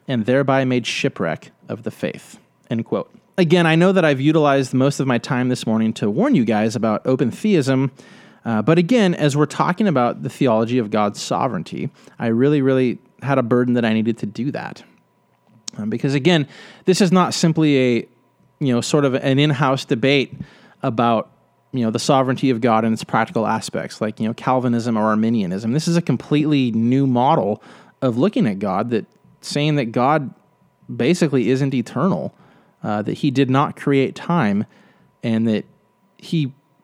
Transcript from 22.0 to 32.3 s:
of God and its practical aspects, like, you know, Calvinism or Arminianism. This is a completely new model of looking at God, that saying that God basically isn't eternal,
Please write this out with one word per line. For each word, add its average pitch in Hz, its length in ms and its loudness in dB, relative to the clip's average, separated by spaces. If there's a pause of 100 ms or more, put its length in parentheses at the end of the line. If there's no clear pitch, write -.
of 113 120 0
God 113 240 2
and 113 80 0
its 107 100 -6
practical 113 420 -2
aspects, - 560 -6
like, 107 180 -6
you 110 80 -4
know, 113 60 -4
Calvinism 120 640 -2
or 107 60 0
Arminianism. 110 720 0
This 156 140 -2
is 170 100 0
a 170 40 2
completely 147 680 0
new 120 340 2
model 123 560 2 (400)
of 123 160 0
looking 156 300 2
at 98 100 -2
God, 101 320 -2
that 113 160 -2 (360)
saying 147 340 -2
that 120 160 -2
God 131 420 0 (600)
basically 131 560 2
isn't 135 240 0
eternal, 120 600 -2 (480)